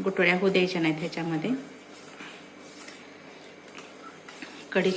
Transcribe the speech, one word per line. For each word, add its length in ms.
गुठळ्या 360
होऊ 100
द्यायच्या 320
नाहीत 180
ह्याच्यामध्ये. 500
कढी 260